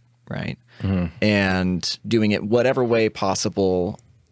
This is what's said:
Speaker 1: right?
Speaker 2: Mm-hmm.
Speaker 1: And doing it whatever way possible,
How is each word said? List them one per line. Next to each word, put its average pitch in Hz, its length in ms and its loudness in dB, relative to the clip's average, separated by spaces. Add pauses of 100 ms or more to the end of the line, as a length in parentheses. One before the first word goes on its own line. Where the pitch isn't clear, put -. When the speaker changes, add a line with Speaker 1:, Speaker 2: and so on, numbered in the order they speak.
(300)
Speaker 1:
right? - 280 -8 (220)
Speaker 2:
Mm-hmm. 95 260 0 (140)
Speaker 1:
And 92 800 0 (100)
doing 107 220 2
it 101 140 0
whatever 120 380 2
way 113 260 2
possible, 95 920 -2 (320)